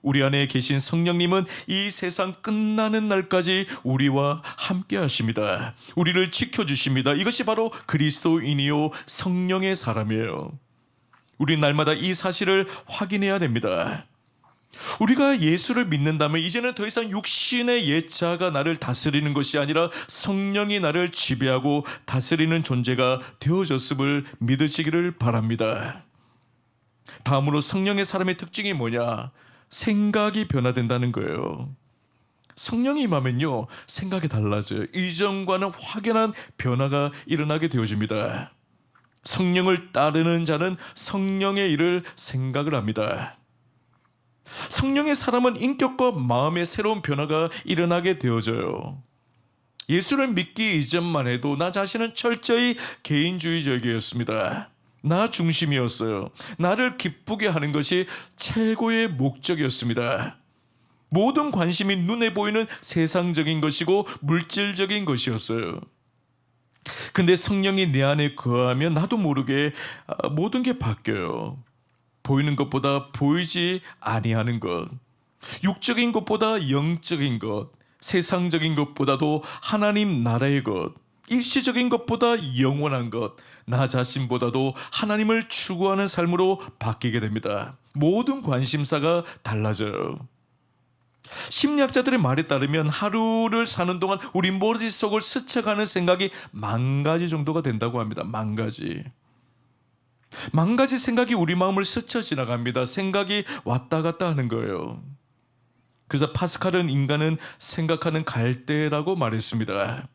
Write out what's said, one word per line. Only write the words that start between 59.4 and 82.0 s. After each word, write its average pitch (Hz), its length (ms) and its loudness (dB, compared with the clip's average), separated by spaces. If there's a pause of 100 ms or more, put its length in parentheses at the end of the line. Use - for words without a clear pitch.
모든 269 420 4
관심이 190 440 0
눈에 220 380 0
보이는 208 320 0 (160)
세상적인 160 800 0
것이고 165 460 2 (140)
물질적인 196 840 0
것이었어요. 113 720 -2 (1300)
근데 180 220 6
성령이 190 560 2
내 135 120 4
안에 143 320 2
거하면 127 600 2
나도 170 220 0
모르게, 143 560 0 (340)
아, - 220 -2
모든 202 340 -2
게 254 160 0
바뀌어요. 104 840 -4 (600)
보이는 139 320 2
것보다 139 560 0
보이지 175 720 0 (180)
아니하는 113 600 -2
것, 87 300 -4 (760)
육적인 233 480 0
것보다 214 580 0
영적인 143 720 0
것, 107 300 -4 (320)
세상적인 170 720 0
것보다도 147 680 0 (180)
하나님 208 640 2
나라의 123 400 2
것, 98 300 -2 (360)
일시적인 247 600 2
것보다 226 720 0